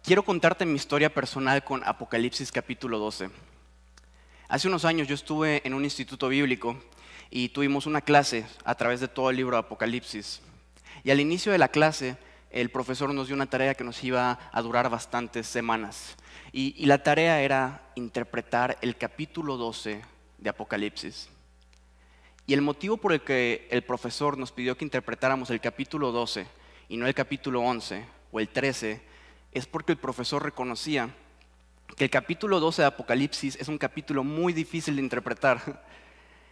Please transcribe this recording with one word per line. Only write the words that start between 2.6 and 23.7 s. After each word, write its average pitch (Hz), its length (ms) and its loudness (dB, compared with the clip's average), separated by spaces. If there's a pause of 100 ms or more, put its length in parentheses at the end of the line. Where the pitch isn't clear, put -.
doce. 104 320 -4 (1160)
Hace 147 220 0
unos 165 160 0
años 160 240 4
yo 143 60 0
estuve 151 500 0
en 131 80 -2
un 139 100 -2
instituto 135 460 -4
bíblico 127 520 0 (480)
y 123 200 -2
tuvimos 139 360 0
una 151 140 0
clase 135 460 6 (180)
a 120 120 0
través 123 260 0
de 131 80 -2
todo 131 200 0
el 127 60 2
libro 127 220 0
de 110 60 2
Apocalipsis. 113 760 -6 (640)
Y 135 80 2
al 143 80 8
inicio 170 320 0
de 190 60 4
la 143 100 8
clase, 147 480 2 (360)
el 120 180 0
profesor 131 440 -2
nos 135 140 -2
dio 139 80 -4
una 139 140 -2
tarea 131 260 2
que - 80 -8
nos 120 180 -8
iba 123 380 0 (100)
a 117 120 0
durar 120 280 2
bastantes 117 560 -4
semanas. 113 720 -4 (380)
Y, 135 280 -2
y 151 40 -2
la 139 180 8
tarea 156 380 4
era 135 400 0 (140)
interpretar 123 840 -2
el 117 140 -2
capítulo 151 640 -6
doce 110 460 -6 (340)
de 104 120 -4
Apocalipsis. - 800 -6 (1160)
Y 139 80 2
el 139 80 4
motivo 170 360 -2
por 190 140 0
el 156 100 2
que 123 500 0